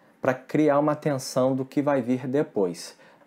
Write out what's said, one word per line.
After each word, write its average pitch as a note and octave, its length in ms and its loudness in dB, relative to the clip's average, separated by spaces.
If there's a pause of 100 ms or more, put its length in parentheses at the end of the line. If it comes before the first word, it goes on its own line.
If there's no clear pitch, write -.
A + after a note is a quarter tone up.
(220)
pra C3 120 2
criar C#3+ 460 2
uma D3+ 160 2
tensão C3+ 600 0
do C3 100 -4
que C#3+ 160 -2
vai C#3 200 2
vir B2 260 -4
depois. B2 720 -2 (300)